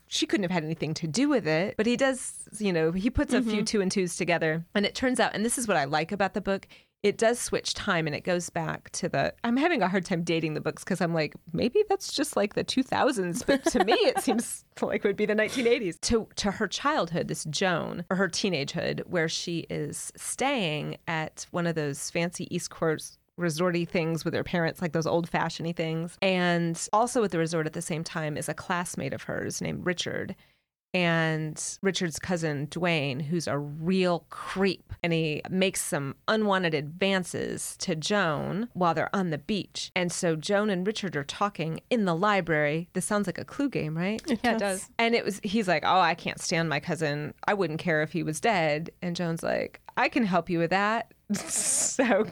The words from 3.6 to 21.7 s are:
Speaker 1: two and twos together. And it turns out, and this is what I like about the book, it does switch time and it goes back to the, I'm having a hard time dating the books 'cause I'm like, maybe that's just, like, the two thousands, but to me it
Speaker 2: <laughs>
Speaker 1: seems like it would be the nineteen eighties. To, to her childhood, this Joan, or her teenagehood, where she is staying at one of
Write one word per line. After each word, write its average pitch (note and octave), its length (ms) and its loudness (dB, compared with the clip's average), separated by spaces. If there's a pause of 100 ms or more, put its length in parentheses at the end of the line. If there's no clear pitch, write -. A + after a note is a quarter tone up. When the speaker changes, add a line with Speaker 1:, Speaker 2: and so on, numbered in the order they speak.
Speaker 1:
two G#3+ 160 2
and F#3+ 120 0
twos F#3 240 0
together. E3 480 0 (100)
And G3+ 120 2
it - 80 -4
turns B3+ 260 2
out, G3 140 2
and G3+ 100 0
this A#3+ 140 0
is A#3 100 -2
what F#3+ 80 4
I D3 80 2
like D3+ 280 0
about G3 220 0
the G#3 60 -4
book, G3 260 -2 (360)
it G3+ 160 2
does A#3 220 4
switch - 340 -2
time E3+ 320 0
and D#3 80 -2
it - 80 -6
goes F3 260 0
back D#3 420 -4
to - 180 -4
the, - 340 0
I'm A#3+ 140 2
having D4 260 2
a G#3+ 60 4
hard F#3 160 0
time F3 180 0
dating E3 320 0
the D3 60 -4
books - 240 -4
'cause F3+ 160 -2
I'm E3+ 120 0
like, D#3 220 0 (180)
maybe F#3+ 360 4
that's - 240 -2
just, - 240 -2
like, G#3 180 2
the F#3 80 2
two B3+ 220 0
thousands, G3 580 2
but C#4 240 2
to E4+ 180 4
me - 100 4
it G4 260 4
Speaker 2:
<laughs> - 20 0
Speaker 1:
seems - 420 -2 (160)
like - 240 0
it G#3+ 40 4
would G3 80 0
be G#3 100 2
the G#3+ 80 2
nineteen A3 320 2
eighties. A#3 360 2
To, A3+ 340 2
to G3+ 160 0
her G3 160 0
childhood, G#3 580 0
this - 200 -4
Joan, E3+ 640 0
or F#3 80 0
her F#3 120 2
teenagehood, D3 800 -2
where E3 200 0
she - 400 -4
is - 480 -6
staying E3+ 800 -2 (120)
at D#3+ 420 -6
one F3 160 -2
of E3 80 0